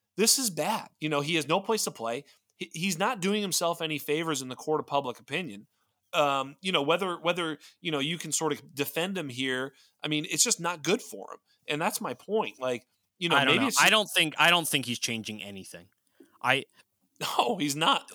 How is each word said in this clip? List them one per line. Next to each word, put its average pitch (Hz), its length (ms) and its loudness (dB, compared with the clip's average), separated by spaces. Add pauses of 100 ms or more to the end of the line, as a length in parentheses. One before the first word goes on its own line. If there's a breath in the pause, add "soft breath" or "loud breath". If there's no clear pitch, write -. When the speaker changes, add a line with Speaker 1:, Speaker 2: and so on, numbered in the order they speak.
(200)
Speaker 1:
this 226 180 4
is 262 140 0
bad. 170 380 -2 (100)
You 151 100 -2
know, 147 120 2
he 156 140 0
has 147 120 0
no 165 140 2
place 214 240 -2
to 180 60 -4
play. 120 340 -6 (320 soft breath)
He, - 160 -10
he's 165 260 -2
not 208 220 0
doing 202 200 0
himself 170 400 -2
any 156 160 -4
favors 151 440 -2
in 131 80 -8
the 127 60 -10
court 156 260 -2
of - 40 -6
public 143 340 -2
opinion. 131 460 -8 (480)
Um, 139 480 2
you 185 100 -2
know, 165 100 2
whether, 170 360 0
whether, 165 400 -2 (240 loud breath)
you 170 100 -6
know, 147 80 0
you 156 180 -4
can 156 140 -10
sort 156 200 0
of 143 100 -6 (140)
defend 160 420 -2
him 156 120 -6
here, 131 440 -4 (300 soft breath)
I 160 40 -4
mean, 151 220 0
it's 160 140 4
just 226 160 0
not 170 240 -4
good 180 180 2
for - 320 -14
him. - 40 -16 (300)
And 151 140 0
that's 185 200 -2
my 160 140 -6
point. 190 440 -4
Like, 127 260 -2 (320)
you 170 120 0
know, 175 60 6
Speaker 2:
I 143 100 6
don't 135 80 6
Speaker 1:
maybe - 80 2
Speaker 2:
know. - 80 2
Speaker 1:
it's - 100 0
Speaker 2:
I 147 40 8
Speaker 1:
just 185 80 8
Speaker 2:
don't 214 240 4
think, 165 220 4
I 156 120 8
don't 175 180 4
think 135 180 0
he's 120 140 -4
changing 110 420 -6
anything. 95 460 -14 (540 soft breath)
I 127 280 2
Speaker 1:
<laughs> - 680 -10
No, 226 200 2
he's 147 180 -2
not. 165 400 2